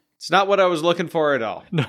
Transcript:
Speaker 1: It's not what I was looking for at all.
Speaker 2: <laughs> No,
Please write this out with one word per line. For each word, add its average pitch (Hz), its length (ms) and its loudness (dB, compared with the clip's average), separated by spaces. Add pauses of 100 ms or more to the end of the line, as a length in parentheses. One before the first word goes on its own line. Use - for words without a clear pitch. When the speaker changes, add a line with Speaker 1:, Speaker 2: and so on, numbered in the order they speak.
(180)
Speaker 1:
It's - 140 -14
not 190 160 2
what 196 120 2
I 190 60 4
was 165 180 0
looking 170 240 0
for 151 280 0
at 117 80 -2
all. 95 240 -8
Speaker 2:
<laughs> - 40 -20
No, 156 180 0